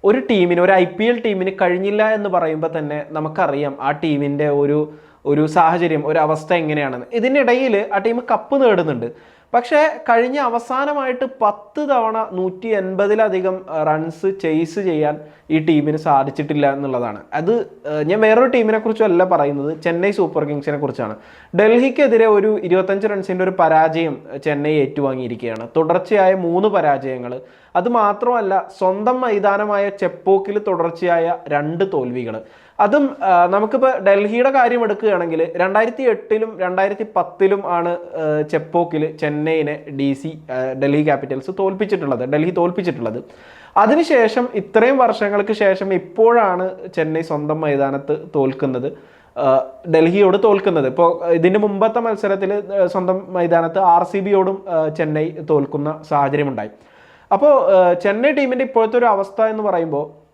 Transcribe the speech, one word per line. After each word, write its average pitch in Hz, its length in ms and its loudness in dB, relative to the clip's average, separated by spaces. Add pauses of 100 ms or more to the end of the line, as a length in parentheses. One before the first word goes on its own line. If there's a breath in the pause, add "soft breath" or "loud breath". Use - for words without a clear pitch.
ഒരു 208 160 4 (100)
ടീമിന്, 175 320 2
ഒരു 180 100 4
ഐ 185 140 4 (120)
പി 214 80 0
എൽ 240 200 0
ടീമിന് 190 260 -2 (100)
കഴിഞ്ഞില്ല 196 560 0
എന്ന് 208 120 -4
പറയുമ്പോൾ 160 480 -2
തന്നെ 147 320 -6
നമുക്കറിയാം 143 720 -4
ആ 139 100 -2
ടീമിൻ്റെ 147 580 -2
ഒരു, 147 420 0 (340 loud breath)
ഒരു 143 200 2
സാഹചര്യം, 160 600 2
ഒരു 156 120 0
അവസ്ഥ 156 340 0
എങ്ങനെയാണെന്ന്. 151 600 -2
ഇതിനിടയിൽ 240 800 2
ആ 196 40 0
ടീം 233 340 -2
കപ്പ് 262 340 0
നേടുന്നുണ്ട്. 151 720 -2 (160)
പക്ഷേ 294 360 2 (200)
കഴിഞ്ഞ 247 280 2
അവസാനമായിട്ട് 262 880 -2 (160)
പത്ത് 226 480 -2
തവണ 220 420 0
നൂറ്റി 185 360 -6
എൺപതിലധികം 190 880 0 (320)
റൺസ് 160 420 -2 (140)
ചേസ് 160 360 -2
ചെയ്യാൻ 151 400 -2 (300 loud breath)
ഈ 156 100 2
ടീമിന് 156 380 2
സാധിച്ചിട്ടില്ല 143 760 0
എന്നുള്ളതാണ്. 123 480 -4 (120)
അത്, 170 200 0 (360)
ഏഹ്, 151 200 -4
ഞാൻ 202 120 0
വേറൊരു 220 340 6
ടീമിനെ 220 240 2
കുറിച്ചല്ല 214 440 2
പറയുന്നത്, 151 580 0
ചെന്നൈ 175 300 0
സൂപ്പർ 165 320 0
കിങ്സിനെ 147 340 -4
കുറിച്ചാണ്. 127 380 -6 (440 loud breath)
ഡൽഹിക്കെതിരെ 240 680 4
ഒരു 214 380 2
ഇരുപത്തഞ്ച് 190 440 0
റൺസിൻ്റെ 190 360 -4
ഒരു 185 160 -2
പരാജയം 160 580 2 (280)
ചെന്നൈ 151 280 0
ഏറ്റുവാങ്ങിയിരിക്കുകയാണ്. 127 920 -4 (100)
തുടർച്ചയായ 185 560 2
മൂന്ന് 185 340 0
പരാജയങ്ങൾ. 131 720 -2 (360 loud breath)
അത് 180 140 0
മാത്രമല്ല, 208 760 0 (100)
സ്വന്തം 214 440 0
മൈതാനമായ 202 680 0
ചെപ്പോക്കിൽ 196 760 0
തുടർച്ചയായ 170 680 0 (120)
രണ്ട് 156 360 -2 (100)
തോൽവികൾ. 123 480 -4 (380 loud breath)
അതും, 262 440 2
ആ, 180 300 4
നമുക്കിപ്പോൾ 226 440 0
ഡൽഹിയുടെ 208 520 2
കാര്യം 247 340 2
എടുക്കുകയാണെങ്കിൽ 175 720 0
രണ്ടായിരത്തി 214 480 0
എട്ടിലും 220 580 0
രണ്ടായിരത്തി 190 440 -2 (100)
പത്തിലും 196 500 0
ആണ്, 170 240 0
ആ, 156 520 -2 (100)
ചെപ്പോക്കിൽ 160 720 -2
ചെന്നൈയിനെ 151 540 -2 (240)
ഡി 139 140 0
സി, 156 260 -10 (120)
ആ, 127 220 -4
ഡൽഹി 139 300 0
ക്യാപിറ്റൽസ് 139 560 -2
തോൽപ്പിച്ചിട്ടുള്ളത്, 190 640 -2 (100)
ഡൽഹി 160 180 0
തോൽപ്പിച്ചിട്ടുള്ളത്. 175 680 -2 (580 loud breath)
അതിനുശേഷം 247 760 2
ഇത്രയും 220 440 2
വർഷങ്ങൾക്ക് 214 560 0
ശേഷം 196 400 0
ഇപ്പോഴാണ് 185 760 2 (260)
ചെന്നൈ 160 260 -2
സ്വന്തം 156 400 -4
മൈതാനത്ത് 139 560 -2 (180)
തോൽക്കുന്നത്, 135 540 -2 (500 loud breath)
ആ, 135 260 2 (300)
ഡൽഹിയോട് 180 480 4
തോൽക്കുന്നത്. 196 440 2
ഇപ്പോൾ 170 220 2 (300)
ഇതിന് 185 180 2
മുമ്പത്തെ 208 420 0
മത്സരത്തിൽ, 202 540 -2
ആ, 196 340 0
സ്വന്തം 185 420 -2
മൈതാനത്ത് 170 500 0
ആർ 175 240 4
സി - 160 -4
ബിയോടും, 190 500 0
ആ, 160 200 0
ചെന്നൈ 156 400 -2 (200)
തോൽക്കുന്ന 151 500 0 (100)
സാഹചര്യമുണ്ടായി. 139 600 -2 (640 soft breath)
അപ്പോൾ, 285 220 4 (220)
ആ, 180 180 6
ചെന്നൈ 208 380 0
ടീമിൻ്റെ 262 340 0
ഇപ്പോഴത്തെ 226 320 0
ഒരു 240 80 2
അവസ്ഥ 196 360 0
എന്ന് 220 220 0
പറയുമ്പോൾ 160 720 -4